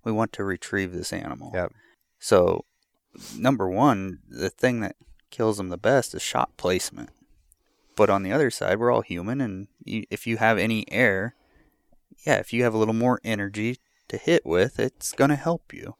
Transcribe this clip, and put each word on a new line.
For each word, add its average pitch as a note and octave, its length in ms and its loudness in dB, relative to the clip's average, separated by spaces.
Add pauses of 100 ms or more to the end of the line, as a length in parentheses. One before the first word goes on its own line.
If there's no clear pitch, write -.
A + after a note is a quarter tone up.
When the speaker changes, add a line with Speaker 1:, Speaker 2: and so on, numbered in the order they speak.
Speaker 1:
we A#2 80 -2
want A2 220 0
to G2+ 100 -4
retrieve F#2+ 480 -2
this F2 200 -6
animal. - 400 -10
Speaker 2:
Yep. F2+ 200 -2 (480)
Speaker 1:
So, F2 460 4 (720)
number G#2+ 320 0
one, G2 600 0
the E2 200 -4
thing B2 320 0
that G#2 140 -6 (380)
kills A2 240 0
them F#2+ 140 -6
the F2 60 -6
best A#2 380 2
is - 80 -8
shot - 340 -2
placement. - 540 -2 (880)
But G#2 140 6
on G2 120 2
the F#2+ 100 -4
other C#3 180 2
side, G2 280 -2
we're A#2+ 140 2
all A2+ 100 2
human, G2+ 380 -6
and G2+ 260 -6 (180)
you, A2 260 -6
if - 160 -8
you A2+ 120 -2
have A2+ 180 4
any A2 340 0
air, G#2 440 2 (920)
yeah, D3 100 4
if - 160 -4
you A#2+ 120 0
have A2+ 100 2
a A2 40 0
little A2 160 2
more A#2+ 300 0
energy G#2+ 540 -4 (300)
to - 80 -8
hit E3 300 2
with, F#2 320 2
it's - 340 -4
gonna C#3 240 4
help E3 360 -4
you. - 280 -14